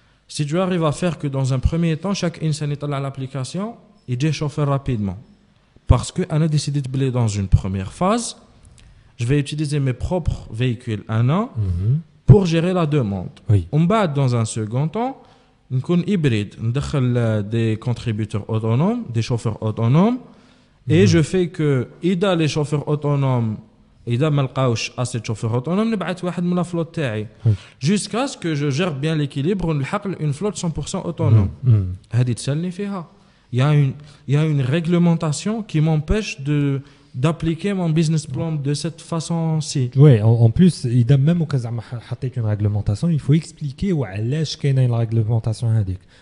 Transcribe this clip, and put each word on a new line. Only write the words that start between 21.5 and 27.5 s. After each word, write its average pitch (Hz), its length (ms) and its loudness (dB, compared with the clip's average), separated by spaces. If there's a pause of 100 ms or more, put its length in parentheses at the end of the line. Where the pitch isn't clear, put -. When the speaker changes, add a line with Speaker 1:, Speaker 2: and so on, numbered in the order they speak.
Speaker 1:
إذا 185 320 2
les 160 120 2
chauffeurs 147 400 -2
autonomes, 139 680 0 (520)
إذا 123 200 0
ما 143 140 2
لقاوش 127 540 -2
assez 123 220 -4
de 107 60 -8
chauffeurs 113 300 -4
autonomes, 180 400 0
نبعث 185 300 -6
واحد 175 200 -4
من 180 120 0
la 180 80 0
flotte 170 300 -4
تاعي. 110 320 -4 (200)
Speaker 2:
Oui. 113 40 6 (300)